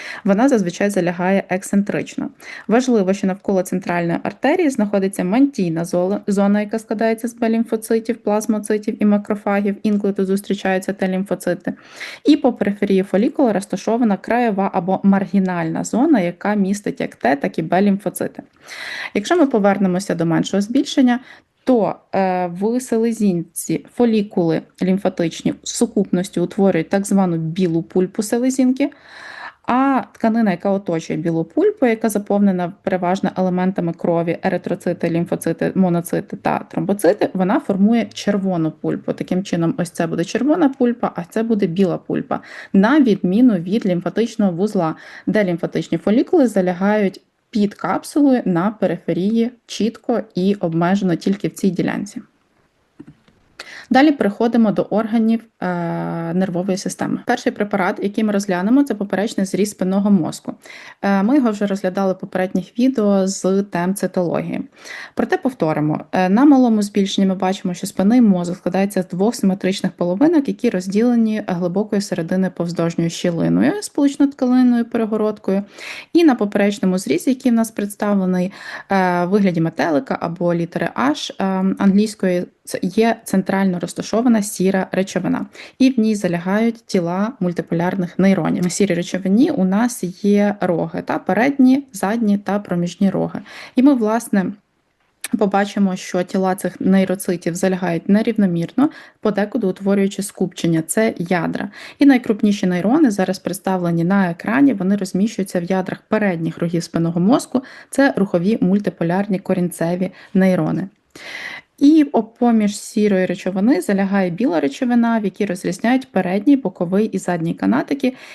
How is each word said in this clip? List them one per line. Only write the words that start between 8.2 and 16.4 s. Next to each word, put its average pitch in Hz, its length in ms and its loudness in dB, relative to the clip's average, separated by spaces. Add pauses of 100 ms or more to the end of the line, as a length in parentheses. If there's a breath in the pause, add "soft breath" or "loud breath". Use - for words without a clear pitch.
і - 20 2
макрофагів, 202 800 0
інколи 208 300 0
тут 196 140 -2
зустрічаються 190 640 -2
Т-лімфоцити. 185 800 -4 (520 loud breath)
І 294 120 6
по 262 160 2
периферії 202 500 0
фолікула 220 500 0
розташована 208 640 -2
краєва 214 580 0
або 185 280 -2
маргінальна 185 840 0
зона, 247 360 2
яка 175 340 -2